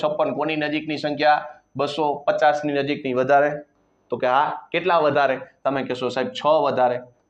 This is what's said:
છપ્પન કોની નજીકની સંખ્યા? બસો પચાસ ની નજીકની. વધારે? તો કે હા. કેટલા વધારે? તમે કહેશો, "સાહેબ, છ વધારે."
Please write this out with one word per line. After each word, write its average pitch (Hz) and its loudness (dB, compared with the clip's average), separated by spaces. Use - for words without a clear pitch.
છપ્પન 151 0
કોની 151 -4
નજીકની 151 -4
સંખ્યા? 147 2
બસો 143 -2
પચાસ 147 2
ની 147 -2
નજીકની. 139 -2
વધારે? 143 4
તો 123 -4
કે 123 -2
હા. 135 0
કેટલા 170 0
વધારે? 139 2
તમે 135 -2
કહેશો, 123 -4
"સાહેબ, 123 -4
છ - -6
વધારે." 127 2